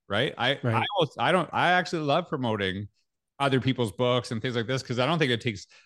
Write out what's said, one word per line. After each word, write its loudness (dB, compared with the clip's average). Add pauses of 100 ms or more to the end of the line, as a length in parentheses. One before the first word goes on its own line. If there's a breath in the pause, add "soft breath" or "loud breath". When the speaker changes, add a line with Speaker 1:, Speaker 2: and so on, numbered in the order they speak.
Speaker 1:
Right. 0
I, 0
Speaker 2:
Right. 2
Speaker 1:
I 2 (140)
almost, 0
I 2
don't, 2
I 4
actually 0
love 0
promoting -2 (520)
other 2
people's 0
books 0
and -4
things -4
like -2
this, -2
'cause -4
I 2
don't 0
think 2
it 0
takes, -6 (180 soft breath)